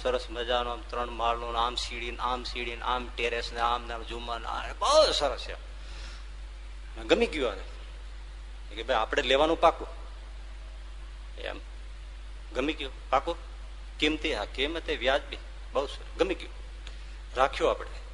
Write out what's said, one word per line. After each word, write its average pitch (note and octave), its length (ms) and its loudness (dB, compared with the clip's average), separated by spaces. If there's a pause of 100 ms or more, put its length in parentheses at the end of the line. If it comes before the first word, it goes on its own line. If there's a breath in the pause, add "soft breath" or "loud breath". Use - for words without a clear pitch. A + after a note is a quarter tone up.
સરસ B2 260 2
મજાનું, A#2+ 440 0
આમ A#2 160 -6
ત્રણ A#2+ 200 -2
માળનું, A#2 560 2
આમ B2 100 0
સીડી, A#2+ 440 -4
આમ B2 240 0
સીડી, A#2+ 320 -4
આમ A#2+ 400 0
ટેરેસ A#2 380 0
ને A#2 60 -4
આમ A#2 280 2
ને A#2 60 -6
આમ A2+ 100 -6
ઝુમ્મર A#2 360 -4
ને A2+ 80 -6
આ A#2+ 260 -4
બહુ C4+ 380 8
સરસ C3 280 2
છે. - 160 -6 (1500 loud breath)
ગમી F3 220 6
ગયું C3 260 2
આને. F#2+ 100 -6 (1120)
કે, A2+ 80 -4
"ભાઈ, A#2 140 4
આપણે C3+ 260 4
લેવાનું D3 360 6
પાકું?" - 280 8 (1500)
એમ, G2 180 -6 (960)
"ગમી C#3+ 180 2
ગયું, D3 360 -8
પાકું?" D3+ 260 4 (640)
"કિંમતી?" D3+ 340 4
"હા, G#2 120 0
કિંમતે D#3 500 0
વ્યાજબી, C3 420 4 (360)
બહુ C#3 120 4
સરસ, - 340 -6
ગમી F3 160 4
ગયું, - 160 -8 (840 loud breath)
રાખ્યું C#3 340 6
આપણે." - 200 0 (240)